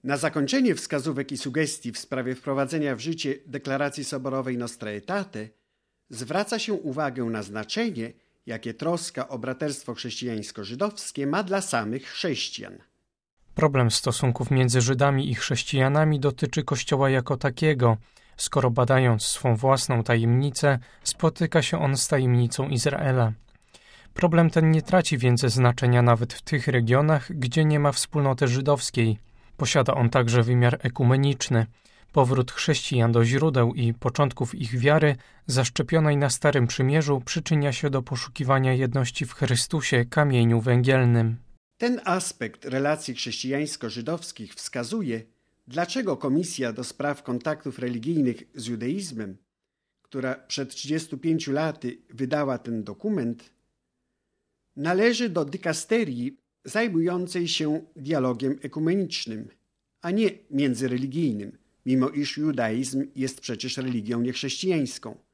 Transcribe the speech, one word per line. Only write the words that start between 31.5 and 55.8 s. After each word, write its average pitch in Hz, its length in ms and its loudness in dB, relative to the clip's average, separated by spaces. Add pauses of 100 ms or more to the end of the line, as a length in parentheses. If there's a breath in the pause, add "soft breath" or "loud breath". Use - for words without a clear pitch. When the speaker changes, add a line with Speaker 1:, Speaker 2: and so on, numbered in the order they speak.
Speaker 2:
Powrót 127 400 4
chrześcijan 123 600 2
do 117 140 6
źródeł 127 480 2
i 117 200 0
początków 127 600 -2
ich 123 240 -4
wiary, 147 360 4 (320 loud breath)
zaszczepionej 147 720 2
na 139 120 2
Starym 139 380 2
Przymierzu, 139 580 2
przyczynia 147 460 0
się 143 180 -2
do 135 120 0
poszukiwania 131 720 0
jedności 127 520 0
w - 80 -14
Chrystusie, 127 720 0
kamieniu 120 560 4
węgielnym. 120 760 4 (400)
Speaker 1:
Ten 240 280 0
aspekt 180 600 -4
relacji 139 480 -2
chrześcijańsko-żydowskich 127 1400 -6
wskazuje, 120 680 -6 (440)
dlaczego 175 500 -4
Komisja 135 560 -2
do 120 100 -10
Spraw 143 400 -6
Kontaktów 135 560 -6
Religijnych 123 640 -2 (120)
z 123 100 -12
Judaizmem, 117 720 -8 (640)
która 131 340 -6
przed - 400 -10
trzydziestu 156 420 -6
pięciu 160 340 -2
laty 143 460 -4 (120)
wydała 135 480 -2
ten 113 260 -6
dokument, 117 720 -6 (1200)
należy 208 540 2
do 165 160 -2
dykasterii 151 920 -4 (280)